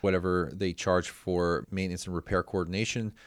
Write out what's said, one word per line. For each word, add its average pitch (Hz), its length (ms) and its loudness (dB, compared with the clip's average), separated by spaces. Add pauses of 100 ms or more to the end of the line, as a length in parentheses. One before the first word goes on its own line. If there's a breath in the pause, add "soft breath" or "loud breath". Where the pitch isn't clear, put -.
whatever 90 520 2
they 95 180 -2
charge 90 360 2
for 87 640 0
maintenance 92 360 -4
and 90 80 -6
repair 87 280 0
coordination 104 720 -2 (140 soft breath)